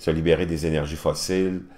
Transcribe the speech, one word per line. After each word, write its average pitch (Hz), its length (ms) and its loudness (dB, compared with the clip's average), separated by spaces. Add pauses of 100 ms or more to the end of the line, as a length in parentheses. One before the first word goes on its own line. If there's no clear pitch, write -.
se 82 120 0
libérer 82 340 4
des 82 180 -2
énergies 78 300 0
fossiles, 92 680 -2 (160)